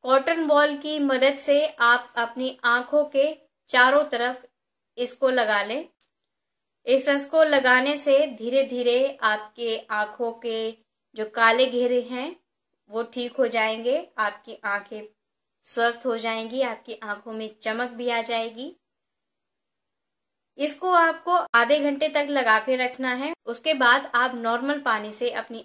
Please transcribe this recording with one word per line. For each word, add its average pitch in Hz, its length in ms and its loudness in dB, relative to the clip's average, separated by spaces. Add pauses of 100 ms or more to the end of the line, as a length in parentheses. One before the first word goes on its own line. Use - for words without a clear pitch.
कॉटन 285 440 2
बॉल 294 300 4
की 302 220 -6
मदद 277 400 2
से 285 260 2 (160)
आप 240 360 4
अपनी 254 480 -4
आंखों 247 420 2
के 277 180 2 (440)
चारों 262 360 6
तरफ 254 400 -4 (520)
इसको 247 320 -2
लगा 214 340 0
लें। 262 240 -6 (1000)
इस 269 220 2
रस 277 160 0
को 320 200 4
लगाने 262 520 4
से 285 180 2 (140)
धीरे 247 360 -2
धीरे 247 580 0
आपके 220 540 -2 (140)
आंखों 214 440 -4
के 226 360 -6 (440)
जो 220 160 -6
काले 233 360 4
घेरे 247 360 0
हैं 254 320 -8 (540)
वो 226 160 -6
ठीक 240 300 -10
हो 254 120 2
जाएंगे, 226 600 -2 (100)
आपकी 214 380 -6
आंखें 202 460 -8 (640)
स्वस्थ 233 400 -2
हो 233 120 -2
जाएंगी, 226 460 -6
आपकी 226 320 -8
आंखों 208 380 -12
में 220 160 -10 (120)
चमक 226 300 -4
भी 240 180 -6
आ 233 140 -2
जाएगी। 233 520 -6 (1800)
इसको 294 340 -2
आपको 339 440 2 (200)
आधे 240 260 4
घंटे 285 280 0
तक 285 200 -2
लगा 240 300 2
के 262 180 -2
रखना 254 380 -4
है। 277 160 -6 (140)
उसके 233 300 -4
बाद 262 400 4
आप 240 200 2
नॉर्मल 240 460 -4
पानी 214 300 -2
से 240 200 -4
अपनी - 340 -10